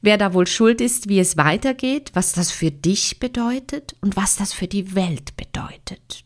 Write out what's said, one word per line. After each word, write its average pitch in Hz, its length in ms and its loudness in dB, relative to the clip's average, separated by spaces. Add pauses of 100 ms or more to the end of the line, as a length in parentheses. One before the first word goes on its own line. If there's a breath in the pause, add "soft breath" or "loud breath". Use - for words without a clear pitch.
wer 208 160 4
da 202 160 2
wohl 180 140 4
schuld 226 320 4
ist, 233 300 -2
wie 196 100 4
es 185 160 2
weitergeht, 262 760 0
was 180 180 0
das 175 200 -2
für 165 200 0
dich 160 480 -2
bedeutet 254 800 -6
und 196 160 -2
was 196 220 0
das 202 160 -4
für 180 140 -6
die 190 280 -4
Welt 175 400 -2
bedeutet. - 920 -14